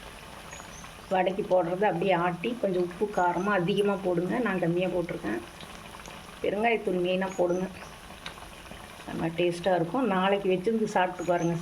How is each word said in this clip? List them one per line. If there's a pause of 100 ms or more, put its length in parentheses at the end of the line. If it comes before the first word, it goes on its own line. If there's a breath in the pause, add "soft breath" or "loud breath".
(1160)
வடைக்கு
போடுறது
அப்படியே (120)
ஆட்டி, (100)
கொஞ்சம்
உப்பு (100)
காரமா
அதிகமா (100)
போடுங்க, (100)
நான்
கம்மியா
போட்டிருக்கேன். (1000)
பெருங்காயத்தூள்
மெயினா
போடுங்க, (1400)
செம்ம (100)
டேஸ்ட்டாக
இருக்கும்.
நாளைக்கு
வச்சிருந்து
சாப்பிட்டு
பாருங்க,